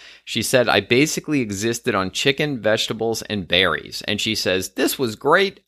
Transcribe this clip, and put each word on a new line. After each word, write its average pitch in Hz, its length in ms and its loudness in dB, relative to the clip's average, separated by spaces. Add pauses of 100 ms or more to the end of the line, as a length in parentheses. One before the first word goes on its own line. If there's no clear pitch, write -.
(240)
She - 180 -4
said, 123 260 4
"I 98 100 4
basically 143 640 2
existed 110 560 -2
on 95 160 0
chicken, 139 480 -2
vegetables, 110 640 -2
and 98 260 -6
berries." 87 580 0
And 104 140 -2
she 110 160 -2
says, 95 340 -2
"This - 260 -2
was 113 200 -2
great 190 520 2